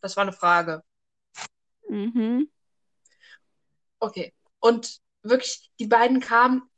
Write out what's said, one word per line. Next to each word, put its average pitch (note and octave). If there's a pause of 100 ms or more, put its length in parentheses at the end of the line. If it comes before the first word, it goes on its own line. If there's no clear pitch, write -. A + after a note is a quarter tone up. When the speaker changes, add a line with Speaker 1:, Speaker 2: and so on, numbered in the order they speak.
Speaker 1:
Das F#3+
war G3+
eine G3
Frage. E3+ (1040)
Speaker 2:
Mhm. A#3 (1500)
Speaker 1:
Okay. G#3 (280)
Und - (240)
wirklich, -
die A3+
beiden A#3+
kamen B3+ (160)